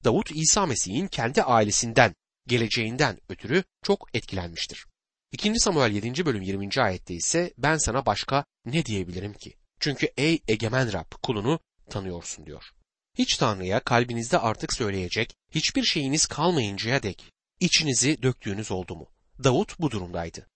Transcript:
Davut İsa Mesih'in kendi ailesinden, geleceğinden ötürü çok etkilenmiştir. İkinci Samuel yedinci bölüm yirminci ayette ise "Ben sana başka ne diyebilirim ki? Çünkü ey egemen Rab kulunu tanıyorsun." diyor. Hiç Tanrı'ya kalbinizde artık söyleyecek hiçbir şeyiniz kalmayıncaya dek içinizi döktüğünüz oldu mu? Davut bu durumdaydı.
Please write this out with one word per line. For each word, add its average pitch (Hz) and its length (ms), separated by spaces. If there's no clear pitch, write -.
Davut - 280
İsa 160 340
Mesih'in 131 420
kendi 135 360
ailesinden, 117 720
geleceğinden 117 720
ötürü 131 340
çok - 300
etkilenmiştir. 87 720
İkinci 214 280
Samuel 147 320
yedinci 120 340
bölüm 113 160
yirminci 98 400
ayette 92 320
ise 165 440
"Ben 151 200
sana 131 280
başka 135 400
ne 147 200
diyebilirim 95 480
ki? - 240
Çünkü 147 380
ey 156 300
egemen 113 460
Rab 85 180
kulunu 120 360
tanıyorsun." 87 560
diyor. 73 180
Hiç - 200
Tanrı'ya 98 420
kalbinizde 120 600
artık 113 340
söyleyecek 98 640
hiçbir 240 320
şeyiniz 151 420
kalmayıncaya 123 800
dek - 280
içinizi 143 640
döktüğünüz 107 480
oldu 92 240
mu? 80 160
Davut 135 360
bu 156 120
durumdaydı. 87 640